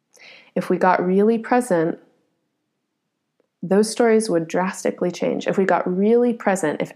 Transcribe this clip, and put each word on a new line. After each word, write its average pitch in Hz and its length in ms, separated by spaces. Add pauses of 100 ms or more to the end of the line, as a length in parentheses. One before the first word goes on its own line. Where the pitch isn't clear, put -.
(540)
If - 160
we 185 80
got 185 260
really 202 360
present, 190 580 (1700)
those 196 260
stories 220 400
would 165 180
drastically 180 600
change. - 380
If 185 100
we 196 80
got 185 260
really 226 420
present, 190 480
if 165 140